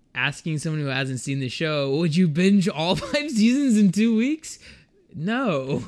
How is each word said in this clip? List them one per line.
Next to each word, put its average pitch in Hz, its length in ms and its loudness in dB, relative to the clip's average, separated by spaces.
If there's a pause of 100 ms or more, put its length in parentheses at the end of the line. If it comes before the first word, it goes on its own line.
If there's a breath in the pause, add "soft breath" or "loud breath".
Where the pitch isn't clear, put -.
(160)
asking 139 440 -2
someone 156 220 -4
who 143 60 -4
hasn't 131 340 -4
seen 139 180 -4
the 131 100 -4
show, 143 480 -2
"Would 160 200 0
you 185 100 4
binge 185 400 4
all 165 280 0
<laughs> - 20 -4
five 294 340 -4
seasons 240 460 4
in 208 140 6
two 220 240 2
weeks?" 269 440 -2 (560 loud breath)
No. 170 720 -4